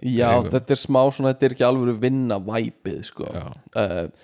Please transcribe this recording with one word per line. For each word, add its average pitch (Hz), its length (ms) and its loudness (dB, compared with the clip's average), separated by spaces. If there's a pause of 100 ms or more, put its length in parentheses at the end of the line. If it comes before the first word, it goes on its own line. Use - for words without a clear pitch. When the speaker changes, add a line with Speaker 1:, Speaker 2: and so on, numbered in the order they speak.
Speaker 1:
Já, 120 300 2
Speaker 2:
augum? 117 200 2
Speaker 1:
þetta 131 200 0
er 139 40 2
smá 135 360 2
svona, 135 220 0
þetta 131 100 -6
er 135 120 6
ekki 127 120 2
alvöru 123 320 0
vinna 123 400 0
væpið, 101 640 -6
sko. - 280 -12
Speaker 2:
Já. 73 200 -10 (220)
Speaker 1:
Eh, 90 320 -2 (160)